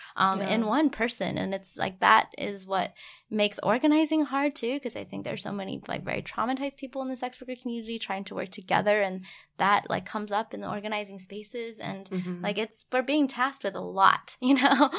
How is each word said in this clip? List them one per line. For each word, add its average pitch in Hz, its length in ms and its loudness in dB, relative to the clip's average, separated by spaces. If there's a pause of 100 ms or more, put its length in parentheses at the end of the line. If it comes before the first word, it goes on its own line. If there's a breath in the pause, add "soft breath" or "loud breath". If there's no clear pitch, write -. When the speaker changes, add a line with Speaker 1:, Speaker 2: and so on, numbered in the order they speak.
(160 loud breath)
Speaker 1:
um, 190 240 2
Speaker 2:
Yeah. 190 140 -2
Speaker 1:
in 226 120 2
one 277 240 4
person. 214 480 -2
And 190 160 -2
it's 190 220 -10
like, 185 240 -4
that 202 360 6
is 196 300 -8
what 190 280 -2 (360 loud breath)
makes 208 320 0
organizing 302 600 4
hard 277 320 0
too, 254 240 -4
'cause - 160 -8
I 101 80 -8
think 196 200 -8
there's - 180 -6
so 190 100 -6
many, 196 340 -6
like, - 180 -6
very - 160 -4
traumatized 262 580 -4
people 269 240 -8
in 262 60 -6
the 262 80 -6
sex 247 240 -8
worker 247 200 -10
community 233 400 -6
trying 196 240 -6
to 196 100 -10
work 185 160 -6
together, 196 520 2
and 190 220 -2 (340 loud breath)
that, 202 300 2
like, 185 160 -2
comes 208 280 -6
up 220 200 -2
in 202 100 -8
the 196 60 -6
organizing 208 520 -6
spaces. 220 580 -10
And 196 320 -8
Speaker 2:
Mm-hmm. 180 320 -4
Speaker 1:
like, 208 160 -2
it's, - 340 -4
we're 254 100 4
being 277 260 4
tasked 262 340 -2
with 185 140 -2
a 185 40 -6
lot, 185 580 4
<laughs> - 20 -20
you 262 140 6
know? 254 440 6